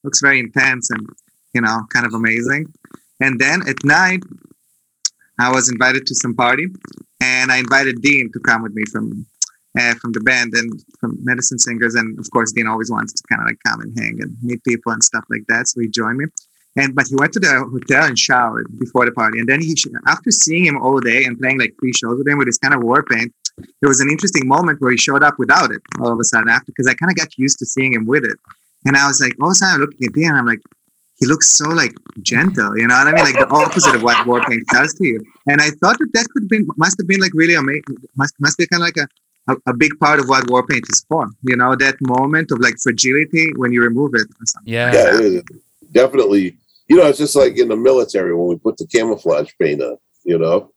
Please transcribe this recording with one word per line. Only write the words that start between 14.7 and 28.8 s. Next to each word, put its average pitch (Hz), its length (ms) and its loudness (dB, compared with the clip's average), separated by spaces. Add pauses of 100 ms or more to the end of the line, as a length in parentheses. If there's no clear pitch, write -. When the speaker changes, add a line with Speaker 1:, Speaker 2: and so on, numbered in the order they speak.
Speaker 1:
and 113 100 -4
stuff - 280 -4
like 110 180 -8
that. 117 180 -2
So - 140 -6
he 113 80 -4
joined 113 300 -4
me. 147 80 -6 (500)
And, 135 180 0
but 131 120 0
he 131 80 -6
went 143 200 0
to 214 60 -2
the 135 320 2
hotel 139 320 0
and 131 140 0
showered 117 480 0 (120)
before 123 280 2
the 120 60 -2
party. 113 260 -2
And 117 100 -2
then 143 140 2
he, 160 140 -2
sh-, - 100 -2 (200)
after 170 260 0
seeing 170 340 2
him 143 100 0
all 135 240 2
day 120 240 2
and 123 140 -4
playing, 131 200 -2
like, 113 220 -2
three 127 120 -2
shows 120 260 -4
with 139 100 -2
him 143 80 2
with 135 120 0
his 113 100 -2
kind 139 160 0
of 127 80 -2
war 127 220 2
paint, 117 280 -2 (480)
there 143 80 4
was 127 120 2
an 139 100 0
interesting 151 380 -2
moment 156 320 0
where 127 100 2
he 123 60 2
showed 139 260 0
up 147 160 2
without 135 320 2
it 110 100 -8 (200)
all 120 120 -2
of 117 60 -2
a 117 60 -4
sudden 113 240 0
after, 117 240 0
'cause 127 160 0
I 123 60 2
kinda 170 200 -2
got 156 240 -6
used 131 220 0
to 117 60 -6
seeing 131 260 -2
him 110 140 -2
with 135 180 0
it. 107 120 -4 (480)